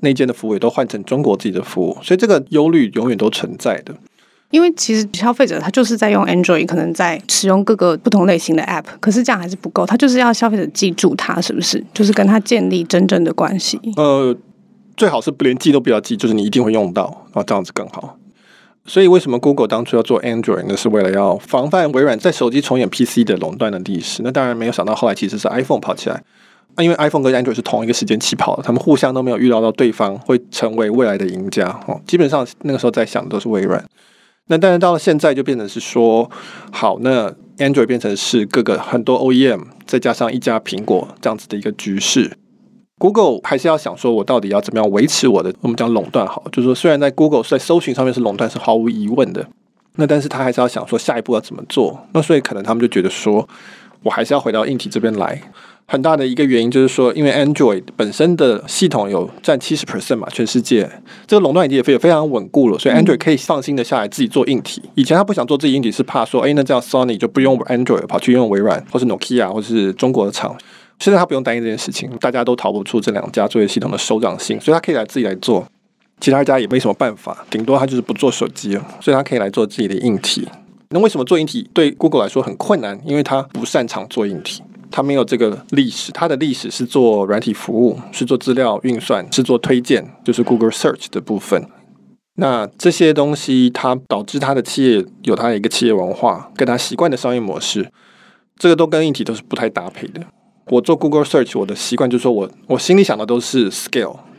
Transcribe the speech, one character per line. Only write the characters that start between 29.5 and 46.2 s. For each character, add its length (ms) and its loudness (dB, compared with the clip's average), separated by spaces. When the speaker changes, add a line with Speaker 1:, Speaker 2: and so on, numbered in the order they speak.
Speaker 1:
到 100 2
对 180 2
方 300 -2
会 180 2
成 240 -4
为 140 0
未 160 2
来 120 0
的 80 -4
赢 240 -6
家， 180 -2
哦， 180 -8
基 120 2
本 120 2
上 160 0
那 100 -4
个 40 -2
时 80 -2
候 60 2
在 140 0
想 180 -6
的 60 -12
都 100 -4
是 80 -8
微 140 0
软。 200 -2
那 100 2
但 160 4
是 60 2
到 120 4
了 80 0
现 180 2
在 160 2
就 80 -2
变 160 -2
成 120 -6
是 100 -10
说， 500 2
好， 280 -2
那 320 0
Android 280 2
变 120 0
成 200 -4
是 300 0
各 160 0
个 140 0
很 240 -4
多 140 2
O 160 2
E 160 4
M 140 0
再 120 0
加 140 0
上 200 -2
一 60 -4
家 220 -2
苹 240 -8
果 240 0
这 80 -2
样 80 -2
子 100 -20
的 80 -8
一 60 -8
个 120 -4
局 240 -6
势。 340 0
Google 460 2
还 140 -2
是 120 -2
要 80 4
想 200 -8
说， 140 0
我 120 0
到 160 0
底 100 -4
要 100 0
怎 140 -4
么 80 0
样 100 2
维 160 4
持 200 0
我 140 4
的， 200 -4
我 80 -4
们 80 -2
讲 160 -2
垄 160 0
断 180 0